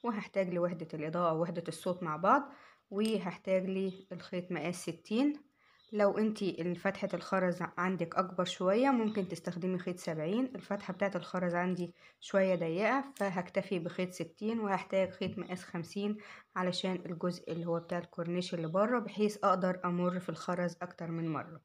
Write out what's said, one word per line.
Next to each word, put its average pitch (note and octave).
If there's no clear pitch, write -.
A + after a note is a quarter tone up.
وهحتاج G3
لوحدة F3
الإضاءة D#3+
ووحدة E3+
الصوت F3+
مع D#3
بعض، A#3+
وهحتاج F#3+
للخيط F#3
مقاس E3+
ستين. A#3+
لو G#3
انتي G3
فتحة F#3+
الخرز F3+
عندك F3
أكبر F3+
شوية G3+
ممكن G#3+
تستخدمي F3
خيط F3+
سبعين، E3+
الفتحة G3+
بتاعة G3
الخرز F3
عندي F3
شوية F#3+
ضيقة، F#3+
فهكتفي F#3
بخيط F3
ستين، G#3+
وهحتاج F#3+
خيط F#3
مقاس F3+
خمسين G3+
علشان F3+
الجزء F3
اللي E3+
هو E3+
بتاع F3
الكورنيش F3
اللي E3
بره، A3
بحيث G#3
أقدر F#3
أمر F3+
في -
الخرز F3
أكتر F3
من E3
مرة. D#3